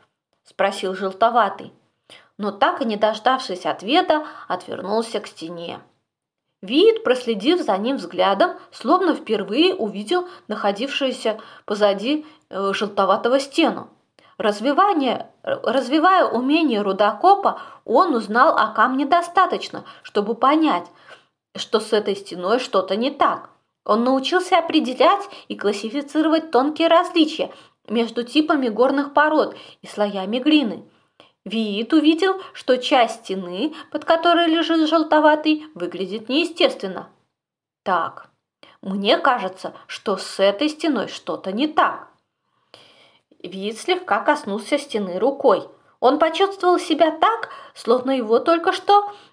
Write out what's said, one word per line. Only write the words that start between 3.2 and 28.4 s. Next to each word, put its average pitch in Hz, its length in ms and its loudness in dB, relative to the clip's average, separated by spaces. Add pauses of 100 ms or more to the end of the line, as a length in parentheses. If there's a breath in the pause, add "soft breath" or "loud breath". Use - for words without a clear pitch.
ответа, 302 640 0 (200 loud breath)
отвернулся 208 720 -6
к 208 80 -14
стене. 170 540 -14 (800)
Виит, 349 420 4
проследив 240 580 2
за 214 160 0
ним 247 200 -2
взглядом, 196 540 0 (200 loud breath)
словно 330 440 2
впервые 208 580 0
увидел 214 540 -4 (200 loud breath)
находившуюся 220 920 -4 (260 loud breath)
позади, 208 600 0 (240 loud breath)
э, 196 240 -4
Желтоватого 208 680 0
стену. 269 500 -2 (480 soft breath)
Развивание, 269 920 0 (160)
э, - 100 -4 (100)
развивая 294 600 2
умение 254 560 0
рудокопа, 214 760 2 (240 loud breath)
он 311 300 2
узнал 226 420 2
о 214 120 2
камне 254 400 0
достаточно, - 800 0 (180 loud breath)
чтобы 208 320 -2
понять, 277 500 2 (680 loud breath)
что - 240 -2
с 220 140 -10
этой 208 220 2
стеной 180 440 -4
что-то 190 360 -2
не 233 140 -2
так. 285 400 -2 (340)
Он 226 200 0
научился 320 560 0
определять 320 680 2 (200 loud breath)
и 208 80 -10
классифицировать 285 960 -2
тонкие 302 380 2
различия 339 600 2 (360 loud breath)
между 233 360 -2
типами 294 460 0